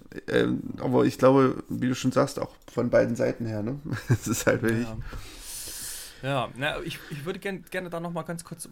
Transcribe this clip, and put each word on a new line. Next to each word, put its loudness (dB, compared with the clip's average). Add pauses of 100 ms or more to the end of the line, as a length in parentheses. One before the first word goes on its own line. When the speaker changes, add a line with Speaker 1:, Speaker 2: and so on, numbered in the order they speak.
(280)
Speaker 1:
Ähm, 2 (180)
aber 4
ich 2
glaube, 6
wie -2
du 0
schon 0
sagst, 2
auch -6 (180)
von 0
beiden 6
Seiten 0
her, -4
ne? -4 (140)
<laughs> -6
Es 2
ist 0
halt 4
wirklich 2
Speaker 2:
Ja. -8 (1200)
Ja, -2
na, -2
ich, -8 (120)
ich -8
würde -6
gern, -6
gerne -6
da -6
noch -6
mal -4
ganz -8
kurz -14